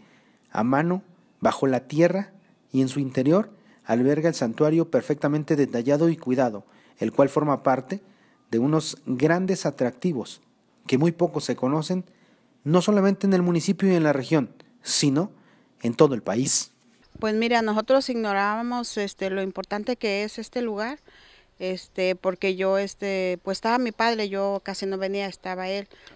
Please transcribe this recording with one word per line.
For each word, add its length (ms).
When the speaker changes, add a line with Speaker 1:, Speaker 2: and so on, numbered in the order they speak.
Speaker 1:
a 120
mano, 400
bajo 280
la 200
tierra, 460
y 80
en 80
su 100
interior 500
alberga 420
el 80
santuario 560
perfectamente 640
detallado 540
y 80
cuidado, 480
el 160
cual 160
forma 340
parte 380
de 100
unos 460
grandes 600
atractivos 760
que 120
muy 160
pocos 320
se 100
conocen, 480
no 200
solamente 420
en 80
el 80
municipio 500
y 40
en 80
la 100
región, 400
sino 480
en 140
todo 180
el 80
país. 500
Speaker 2:
Pues 140
mira, 300
nosotros 440
ignorábamos, 880
este, 340
lo 100
importante 540
que 280
es 140
este 240
lugar, 380
este, 580
porque 400
yo, 220
este, 640
pues 140
estaba 220
mi 120
padre, 380
yo 340
casi 220
no 140
venía, 260
estaba 440
él, 180